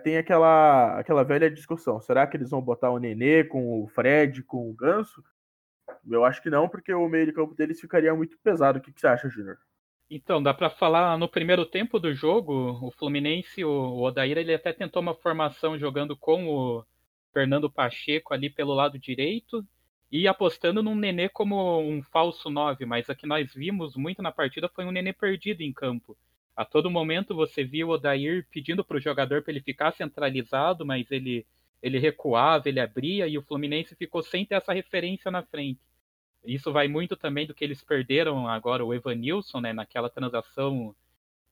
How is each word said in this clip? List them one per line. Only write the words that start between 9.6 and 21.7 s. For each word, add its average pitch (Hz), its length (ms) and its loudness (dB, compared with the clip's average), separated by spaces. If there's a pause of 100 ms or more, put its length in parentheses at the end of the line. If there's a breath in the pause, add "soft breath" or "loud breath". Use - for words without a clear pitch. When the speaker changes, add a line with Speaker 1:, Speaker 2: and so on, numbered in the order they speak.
Speaker 2:
Então, 151 340 0
dá 139 100 4
pra 160 160 0
falar, 170 480 4
no 170 120 -2
primeiro 170 360 2
tempo 214 320 -2
do 165 160 -2
jogo, 139 720 0
o 123 60 -8
Fluminense, 151 720 -4
o, 156 60 0
o 127 320 -2
Odair, 131 360 0
ele 165 160 0
até 165 200 -2
tentou 180 280 -4
uma 170 140 -4
formação 160 640 -2
jogando 143 380 -4
com 165 320 0
o 127 360 -2 (480)
Fernando 139 380 0
Pacheco 147 640 -4
ali 135 160 -4
pelo 143 240 -4
lado 139 260 0
direito 180 680 -6 (460)
e 170 160 2
apostando 190 560 0
num 214 120 -2
Nenê 190 340 -2
como 196 500 0